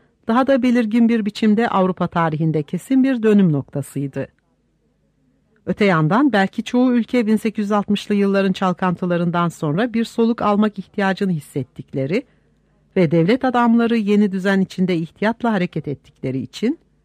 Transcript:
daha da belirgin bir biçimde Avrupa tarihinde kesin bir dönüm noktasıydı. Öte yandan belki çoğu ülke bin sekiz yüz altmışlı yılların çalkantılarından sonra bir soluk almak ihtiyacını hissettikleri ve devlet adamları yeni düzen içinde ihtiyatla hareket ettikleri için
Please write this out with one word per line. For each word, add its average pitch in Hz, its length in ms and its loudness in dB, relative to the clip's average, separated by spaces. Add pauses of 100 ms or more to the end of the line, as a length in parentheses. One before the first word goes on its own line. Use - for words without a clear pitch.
(260)
daha 247 200 0
da 269 160 2
belirgin 233 460 2
bir 226 160 0
biçimde 214 440 0
Avrupa 185 380 -2
tarihinde 160 560 -2
kesin 254 420 0
bir 262 180 -2
dönüm 202 300 4
noktasıydı. 139 760 -6 (1400)
Öte 185 180 -2
yandan 196 480 2
belki 196 300 0
çoğu 247 300 0
ülke 240 340 0
bin 214 100 2
sekiz 208 280 -4
yüz 202 80 -4
altmışlı 208 420 -2
yılların 196 380 2
çalkantılarından 175 960 -2
sonra 170 460 -2
bir 226 100 -2
soluk 226 380 -2
almak 208 360 0
ihtiyacını 190 540 -2
hissettikleri 147 920 -6 (720)
ve 175 140 4
devlet 175 340 2
adamları 233 520 2
yeni 208 360 2
düzen 190 280 0
içinde 185 360 -2
ihtiyatla 214 560 -4
hareket 175 360 -4
ettikleri 131 500 -8
için 240 400 -6 (260)